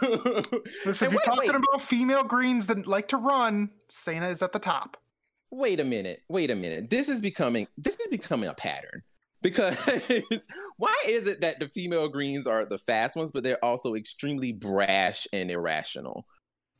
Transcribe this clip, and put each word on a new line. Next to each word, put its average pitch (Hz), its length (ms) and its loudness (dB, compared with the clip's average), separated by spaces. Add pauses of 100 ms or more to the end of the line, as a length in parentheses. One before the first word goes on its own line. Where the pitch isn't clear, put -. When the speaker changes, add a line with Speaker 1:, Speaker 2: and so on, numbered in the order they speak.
Speaker 1:
Listen, 240 540 0 (300)
Speaker 2:
And - 20 -4
Speaker 1:
if 196 140 0
you're 180 100 4
Speaker 2:
wait, 214 120 4
Speaker 1:
talking 254 280 4
Speaker 2:
wait. 277 40 4
Speaker 1:
about 269 260 4
female 254 420 2
greens 247 440 2
that 202 200 -2
like 196 220 0
to 269 80 2
run, 226 520 2 (180)
Sana 170 400 -4
is 175 140 -4
at 180 100 0
the 214 80 -2
top. 180 380 -4 (540)
Speaker 2:
Wait 247 280 0
a 147 60 2
minute. 104 420 -2
Wait 165 240 0
a 113 40 0
minute. 90 340 -4
This 269 180 2
is 262 140 -2
becoming, 123 460 0 (100)
this 156 220 -4
is 466 80 -4
becoming 143 420 -2
a - 60 -6
pattern. - 480 -8 (420)
Because 208 320 2 (880)
<laughs> - 120 -16
why 415 180 2 (120)
is 214 200 2
it 190 140 -2
that 165 180 0
the 151 80 -6
female 175 420 0
Greens 139 380 -2
are 110 180 2
the 101 140 -4
fast 117 360 2
ones, 160 160 -2
but 131 120 -2
they're 127 200 0
also 120 300 0
extremely 131 580 -4
brash 98 800 2
and 92 200 -2
irrational? 78 720 -4 (540)